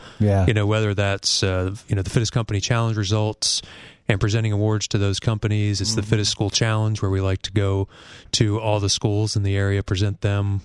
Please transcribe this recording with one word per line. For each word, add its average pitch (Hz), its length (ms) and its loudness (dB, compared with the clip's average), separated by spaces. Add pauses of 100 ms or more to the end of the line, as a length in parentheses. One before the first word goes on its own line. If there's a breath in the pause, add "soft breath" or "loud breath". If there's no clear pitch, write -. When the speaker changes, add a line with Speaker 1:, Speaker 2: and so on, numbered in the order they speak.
(200 loud breath)
Speaker 1:
Yeah. 98 260 4
Speaker 2:
You 113 80 4
know, 104 120 2
whether 107 280 2
that's, 98 480 -2
uh, 92 320 0 (140)
you 107 80 -2
know, 98 60 0
the 90 80 -8
Fittest 113 220 0
Company 110 280 -2
Challenge 117 360 0
results 107 680 -2 (460 loud breath)
and 104 120 2
presenting 110 320 0
awards 107 360 0
to - 100 0
those 98 220 0
companies. 104 600 0
It's 104 160 -2
the 110 60 0
Speaker 1:
Mm-hmm. 104 80 -8
Speaker 2:
Fittest 107 200 2
School 101 200 -2
Challenge, 110 520 0
where 98 80 0
we 95 100 0
like 95 220 0
to - 100 -10
go 98 360 0 (440 loud breath)
to 107 280 2
all 107 180 2
the 101 100 0
schools 104 480 0
in 104 60 0
the 98 140 0
area, 98 260 2
present 101 380 -2
them 101 440 0